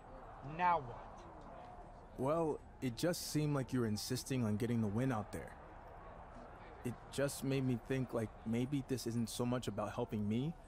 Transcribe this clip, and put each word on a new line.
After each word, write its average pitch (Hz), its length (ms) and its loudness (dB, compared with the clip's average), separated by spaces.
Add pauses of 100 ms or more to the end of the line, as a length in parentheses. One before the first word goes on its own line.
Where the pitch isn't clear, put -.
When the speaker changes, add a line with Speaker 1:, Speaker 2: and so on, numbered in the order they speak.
(560)
Speaker 1:
Now 175 220 8
what? 120 260 -6 (1120)
Speaker 2:
Well, 151 420 2 (200)
it 123 160 0
just - 360 0
seemed 147 220 4
like 135 180 0
you 127 80 4
were 113 60 4
insisting 120 580 0
on 107 120 4
getting 117 240 4
the 110 60 4
win 123 260 4
out 107 200 -2
there. 80 200 -6 (1300)
It 123 100 -2 (180)
just 139 300 0
made 135 240 4
me 123 120 4 (100)
think, 131 260 2
like, 113 160 2 (160)
maybe 127 420 2
this 120 180 0
isn't 117 220 2
so - 160 0
much 123 220 0
about 104 260 -2
helping 110 340 0
me 127 280 2 (140)